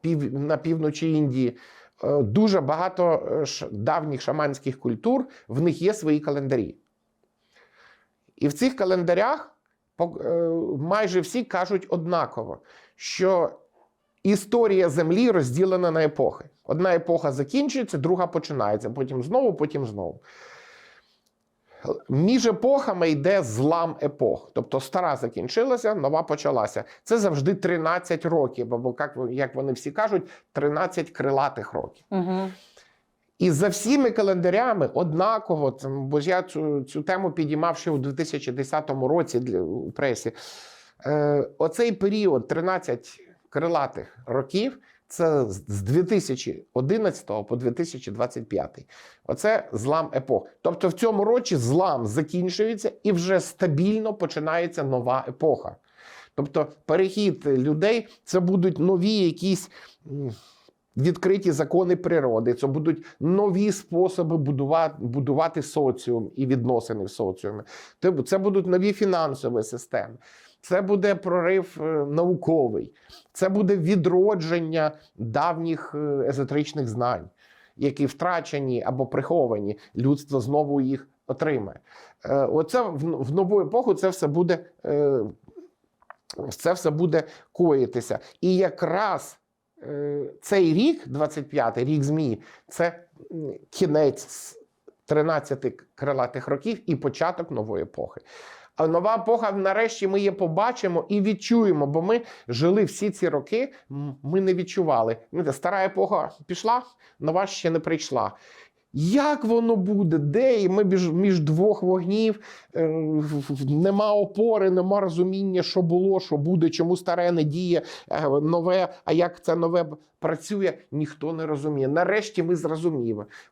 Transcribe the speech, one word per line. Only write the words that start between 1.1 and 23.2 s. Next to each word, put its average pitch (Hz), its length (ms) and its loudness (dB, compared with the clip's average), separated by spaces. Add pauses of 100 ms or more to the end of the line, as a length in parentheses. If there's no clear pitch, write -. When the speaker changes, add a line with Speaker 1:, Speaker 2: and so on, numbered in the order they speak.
Speaker 1:
Індії. 131 440 0 (480)
Е, 143 180 2
дуже 185 380 4
багато, 170 720 0
е, 143 140 0
ш-, - 260 -10
давніх 143 480 -2
шаманських 143 600 -4
культур, 240 440 0 (240)
в 120 120 -4
них 165 220 0
є 202 120 2
свої 156 260 0
календарі. 135 560 -2 (1600)
І 143 120 0
в 143 40 0
цих 262 240 -2
календарях 185 800 0 (400)
по-, 170 280 -4
е, - 60 -2 (480)
майже 180 420 0
всі 220 240 -4
кажуть 185 460 -2
однаково, 156 680 -4 (380)
що 185 540 0 (720)
історія 202 680 2
Землі 170 420 2
розділена 180 600 2
на 160 140 2
епохи. 151 400 0 (200)
Одна 175 300 2
епоха 165 380 2
закінчується, 220 680 -2
друга 175 280 2
починається, 117 640 -2
потім 131 320 -4
знову, 214 320 2
потім 147 320 -2
знову. 101 360 -8 (1900)
Між 202 380 2
епохами 226 640 2
йде 170 320 2